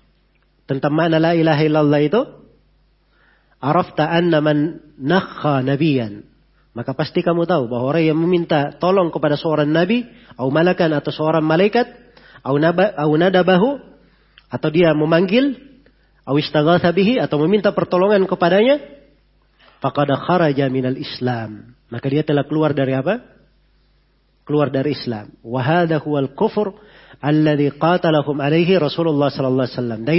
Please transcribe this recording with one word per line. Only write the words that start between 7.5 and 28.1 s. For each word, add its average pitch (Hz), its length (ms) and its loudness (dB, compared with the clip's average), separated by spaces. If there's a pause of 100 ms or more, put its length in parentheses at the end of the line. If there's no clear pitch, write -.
bahwa 127 240 -2
orang 165 80 2
yang 156 160 2
meminta 165 560 0
tolong 185 320 2
kepada 147 320 -2
seorang 151 320 0
nabi, 180 320 0 (320)
au 131 160 -4
malakan 160 480 2
atau 143 140 -6
seorang 156 320 0
malaikat, 208 420 2 (560)
au 139 160 0
naba-, 175 400 2
au 151 160 0
nadabahu, 185 640 2 (720)
atau 139 180 -4
dia 160 220 2
memanggil, 175 640 2 (720)
au 127 80 -2
istaghatha 156 560 2
bihi, 196 240 2
atau 151 240 -2
meminta 196 320 2
pertolongan 190 560 0
kepadanya, 202 560 2 (960)
faqad 139 300 -2 (100)
kharaja 147 480 0
minal 127 320 -2
Islam. 113 760 -8 (100)
Maka 120 240 -8
dia 151 160 0
telah 143 160 0
keluar 156 320 -2
dari 135 160 0
apa? 151 320 -4 (1200)
Keluar 147 240 0
dari 135 300 -2
Islam. 110 340 -10 (140)
Wa 123 180 -6
hadha 160 380 0
huwal 143 340 -4
kufur 202 400 -2 (480)
alladhi 147 480 2
qatalahum 151 720 0